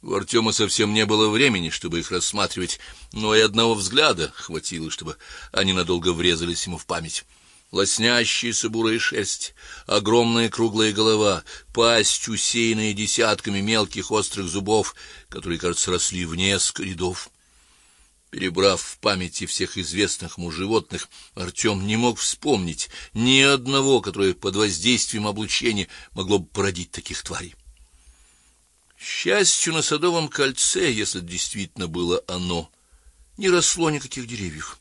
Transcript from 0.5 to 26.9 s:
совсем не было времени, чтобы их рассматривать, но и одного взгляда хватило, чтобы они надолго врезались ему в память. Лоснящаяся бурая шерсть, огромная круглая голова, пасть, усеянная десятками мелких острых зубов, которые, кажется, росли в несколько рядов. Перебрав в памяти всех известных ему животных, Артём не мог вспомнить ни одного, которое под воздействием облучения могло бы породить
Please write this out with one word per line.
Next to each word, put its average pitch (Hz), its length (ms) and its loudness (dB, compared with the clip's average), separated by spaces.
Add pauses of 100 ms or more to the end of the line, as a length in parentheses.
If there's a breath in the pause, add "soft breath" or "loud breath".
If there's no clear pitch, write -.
совсем 107 420 2
не 110 120 4
было 107 240 4
времени, 107 400 2
чтобы 85 300 -4
их 82 120 -6
рассматривать, 90 680 -4 (340 loud breath)
но 107 220 0
и 110 60 8
одного 110 320 4
взгляда 101 600 0
хватило, 80 560 -8
чтобы 78 260 -10 (340 loud breath)
они 95 220 2
надолго 90 400 2
врезались 85 540 0
ему 85 100 -8
в - 80 -14
память. 82 400 -6 (460 soft breath)
Лоснящаяся 113 960 0
бурая 113 300 0
шерсть, - 540 -4 (340 loud breath)
огромная 117 640 4
круглая 110 440 2
голова, 107 500 2 (300 loud breath)
пасть, 117 560 4
усеянная 110 640 0
десятками 107 680 0
мелких 104 520 -2
острых 101 360 -2
зубов, 98 480 0 (320 loud breath)
которые, 85 320 -8
кажется, 87 320 -2
росли 90 340 -2
в 80 100 -8
несколько 95 480 0
рядов. 90 460 -6 (1080 soft breath)
Перебрав 92 420 2
в - 200 -12
памяти 92 480 -2
всех - 320 -4
известных 87 580 -2
ему 87 140 -8
животных, 95 580 -4 (240 loud breath)
Артём 95 540 -2
не 107 100 0
мог 120 220 2
вспомнить 95 680 -2 (280 loud breath)
ни 127 260 6
одного, 135 580 4
которое 95 360 2
под 98 200 -4
воздействием 107 680 0
облучения 104 640 -2 (260 loud breath)
могло 95 240 0
бы 87 80 0
породить 95 460 -4